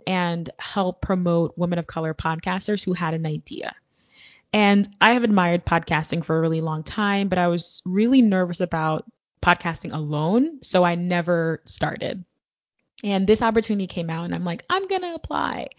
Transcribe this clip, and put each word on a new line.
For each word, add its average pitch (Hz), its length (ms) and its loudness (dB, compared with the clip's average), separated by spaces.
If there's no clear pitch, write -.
and 170 420 -2
help 180 420 -4
promote 170 560 0
women 175 200 0
of 165 100 -6
color 160 260 -4
podcasters 185 680 -4
who 185 100 -2
had 165 200 -2
an 165 120 -4
idea. - 500 -8
And 202 360 6
I 220 120 8
have 240 100 2
admired 180 420 2
podcasting 165 580 0
for 160 140 0
a 160 40 2
really 160 200 0
long 156 220 -4
time, 202 440 -2
but 180 100 -2
I 175 100 2
was 170 380 -2
really 220 360 4
nervous 185 400 2
about 160 440 -2
podcasting 175 500 0
alone, 165 680 0
so 180 220 2
I 175 120 2
never 175 720 -2
started. - 580 -6
And 196 220 0
this 214 160 4
opportunity 220 460 0
came 170 220 -6
out, 165 160 -6
and 175 100 -6
I'm 175 100 -4
like, 170 240 -6
"I'm 392 180 -2
gonna 359 280 -4
apply." - 640 -4